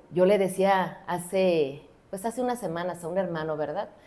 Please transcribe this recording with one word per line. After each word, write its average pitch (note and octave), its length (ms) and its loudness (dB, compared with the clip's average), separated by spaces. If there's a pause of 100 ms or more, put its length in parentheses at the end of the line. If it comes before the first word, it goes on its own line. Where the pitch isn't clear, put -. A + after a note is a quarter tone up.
(120)
yo F3 140 6
le G3+ 120 6
decía F#3+ 680 2
hace, E3+ 760 0 (280)
pues F#3+ 140 -10
hace A#3 180 -4
unas B3 180 -2
semanas F3 440 -6
a D#3+ 60 -6
un F3 80 -2
hermano, D#3+ 400 -2
¿verdad? D#3 320 -4 (180)